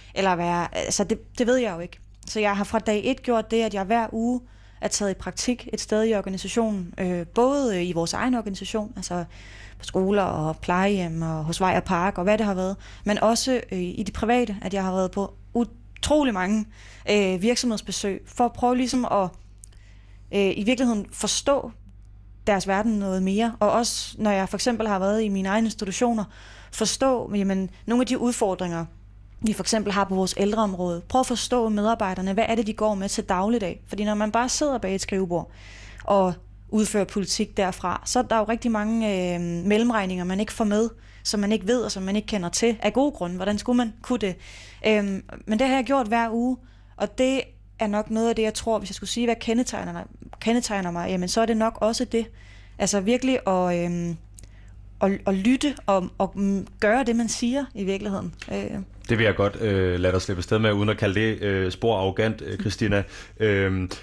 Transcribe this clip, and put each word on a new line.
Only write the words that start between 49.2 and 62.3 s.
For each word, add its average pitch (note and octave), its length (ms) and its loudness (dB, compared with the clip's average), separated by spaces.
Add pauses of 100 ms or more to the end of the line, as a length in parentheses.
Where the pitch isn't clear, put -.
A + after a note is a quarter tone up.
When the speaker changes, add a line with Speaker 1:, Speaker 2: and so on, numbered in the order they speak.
Speaker 1:
hvad A#3 140 2
kendetegner, G3 640 -2 (360)
kendetegner G#3+ 520 0
mig, F3 180 -4
jamen, F3+ 200 -2
så A3+ 120 2
er A3+ 40 2
det A3+ 120 2
nok A3 240 0
også A3+ 240 0
det. A3+ 200 -2 (540)
Altså G3+ 200 2
virkelig B3 480 2
at, F3+ 380 2
øhm, E3+ 320 -4 (840)
at, G3 100 4 (140)
at G3 80 2
lytte B3+ 420 2 (100)
og, G3 220 2 (100)
og, F#3+ 180 0
mm, G3 320 -2 (120)
gøre A3+ 240 4
det, A#3 120 0
man A#3 140 0
siger B3+ 360 -2 (100)
i G3+ 80 -6
virkeligheden. F#3+ 500 -4 (180)
Øh. G3+ 180 -4 (400)
Speaker 2:
Det A#2 80 2
vil A2+ 60 2
jeg G2+ 120 4
godt, G2+ 260 0
øh, F#2 380 2
lade F2+ 140 2
dig F#2 80 2
slippe F#2 180 -4
afsted G#2+ 200 0
med, A2 140 4
uden G#2 160 2
at G#2+ 80 0
kalde G2+ 220 0
det, A2 220 0
øh, F#2+ 300 0
spor A2+ 260 0
arrogant, G2 440 0